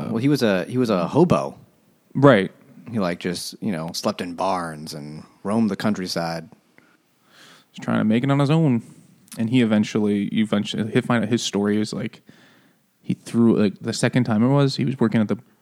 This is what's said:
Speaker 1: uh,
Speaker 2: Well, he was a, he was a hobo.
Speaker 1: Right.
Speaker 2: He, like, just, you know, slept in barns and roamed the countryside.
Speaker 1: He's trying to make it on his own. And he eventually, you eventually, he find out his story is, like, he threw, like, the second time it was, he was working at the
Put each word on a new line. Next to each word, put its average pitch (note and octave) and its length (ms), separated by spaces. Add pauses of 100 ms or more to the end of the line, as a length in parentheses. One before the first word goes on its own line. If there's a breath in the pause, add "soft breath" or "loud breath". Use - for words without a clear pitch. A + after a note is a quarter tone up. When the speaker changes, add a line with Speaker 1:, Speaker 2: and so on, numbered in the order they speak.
Speaker 1:
uh, - 100
Speaker 2:
Well, A2+ 80
he C3 100
was C#3 140
a, F#2+ 220
he A#2+ 120
was B2 140
a F2+ 180
hobo. G2 500 (560)
Speaker 1:
Right. B2 360 (400)
Speaker 2:
He, A2+ 80
like, F2+ 220
just, - 420
you A2 100
know, E2 220
slept - 260
in F2 140
barns E2+ 580
and D2 320 (200)
roamed G#2+ 260
the G2 60
countryside. E2+ 760 (1200 soft breath)
Speaker 1:
He's - 140
trying A#2 140
to A2 60
make A2+ 200
it C3+ 60
on C#3 100
his C#3 100
own. D3+ 320 (560 loud breath)
And A2+ 100
he B2+ 140
eventually, G#2 720
you A2 80
eventually, G#2 480
he B2+ 100
find A#2+ 240
out G#2+ 60
his A#2 120
story G#2 380
is, G#2+ 120
like, G#2 280 (800 soft breath)
he - 140
threw, A#2 420
like, G2+ 240
the A2+ 120
second B2 320
time A2 180
it B2 60
was, C#3 280
he B2+ 80
was A2+ 140
working A2+ 220
at G#2 80
the G2+ 100 (240)